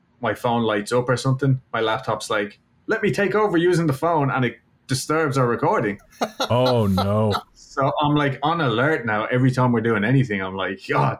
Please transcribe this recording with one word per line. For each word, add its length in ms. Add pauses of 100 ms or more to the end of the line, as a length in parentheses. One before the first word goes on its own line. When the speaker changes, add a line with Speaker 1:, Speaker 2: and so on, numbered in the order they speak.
(200)
Speaker 1:
my 140
phone 280
lights 300
up 160
or 80
something, 440 (120)
my 80
laptop's 500
like, 300 (260)
"Let 160
me 80
take 240
over 220
using 320
the 40
phone," 380
and 140
it 140 (280)
disturbs 500
our 120
recording. 500 (220)
<laughs> 280
Speaker 2:
Oh, 380
no. 480 (200)
Speaker 1:
So 360 (120)
I'm, 120
like, 300
on 160
alert 460
now. 200
Every 240
time 220
we're 80
doing 240
anything, 380
I'm 120
like, 340
"God, 320